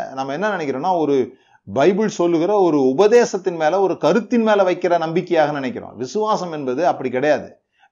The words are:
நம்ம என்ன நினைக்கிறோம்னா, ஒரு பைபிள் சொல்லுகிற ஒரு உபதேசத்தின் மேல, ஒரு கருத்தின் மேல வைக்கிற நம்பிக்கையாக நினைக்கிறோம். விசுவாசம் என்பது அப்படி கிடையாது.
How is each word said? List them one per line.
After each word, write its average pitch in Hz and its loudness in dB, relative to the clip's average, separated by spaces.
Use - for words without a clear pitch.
நம்ம 135 -6
என்ன 196 -4
நினைக்கிறோம்னா, 156 -2
ஒரு 139 0
பைபிள் 185 2
சொல்லுகிற 175 0
ஒரு 160 2
உபதேசத்தின் 190 2
மேல, 160 0
ஒரு 175 0
கருத்தின் 214 0
மேல 208 2
வைக்கிற 180 0
நம்பிக்கையாக 160 0
நினைக்கிறோம். 107 -8
விசுவாசம் 180 -4
என்பது 147 -2
அப்படி 135 -2
கிடையாது. 131 -2